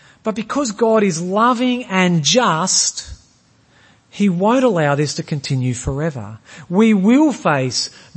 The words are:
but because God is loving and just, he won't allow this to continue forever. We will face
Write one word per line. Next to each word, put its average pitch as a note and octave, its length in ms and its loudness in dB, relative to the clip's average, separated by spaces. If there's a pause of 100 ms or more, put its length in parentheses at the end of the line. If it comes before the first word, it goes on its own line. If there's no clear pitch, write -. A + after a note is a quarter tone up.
(240)
but G#3+ 120 -4
because A3+ 380 -4
God A3 300 2
is E3+ 180 -2
loving A#3+ 640 0
and F3+ 360 2
just, F#3 920 0 (960)
he G3+ 200 0
won't G#3 340 0
allow E3 300 2
this C#3+ 220 -2
to - 80 -6
continue C3 500 -4
forever. C3+ 640 -6 (320)
We G#3+ 240 4
will A#3+ 400 4
face C3+ 560 -2 (280)